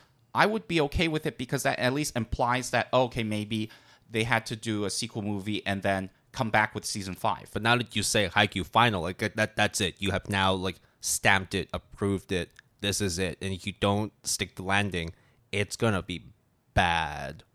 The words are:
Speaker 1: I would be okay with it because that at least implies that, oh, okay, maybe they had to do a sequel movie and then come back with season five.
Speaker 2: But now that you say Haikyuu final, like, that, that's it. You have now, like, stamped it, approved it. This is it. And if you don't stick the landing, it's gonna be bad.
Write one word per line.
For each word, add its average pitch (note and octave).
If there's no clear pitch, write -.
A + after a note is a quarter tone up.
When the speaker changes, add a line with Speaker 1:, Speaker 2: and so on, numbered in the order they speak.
Speaker 1:
I D3
would -
be E3
okay E3
with D#3
it D3
because C3+
that C3+
at B2+
least D3
implies A#2+
that, A#2
oh, B2+
okay, A#2
maybe G#2+
they A2+
had A#2
to A#2
do G#2+
a G2
sequel A2+
movie G2+
and G2
then F#2+
come A#2
back G#2+
with G#2
season F#2+
five. -
Speaker 2:
But G#2
now A2+
that A#2+
you G#2
say G2+
Haikyuu G2+
final, A2
like, F2+
that, G#2+
that's G#2
it. F2
You G2
have -
now, F#2+
like, F#2
stamped G2
it, F#2
approved -
it. F2
This G2+
is F2+
it. F#2
And F#2+
if F#2
you F#2+
don't G2+
stick -
the F#2+
landing, F#2
it's G2+
gonna G#2+
be E2+
bad. D#2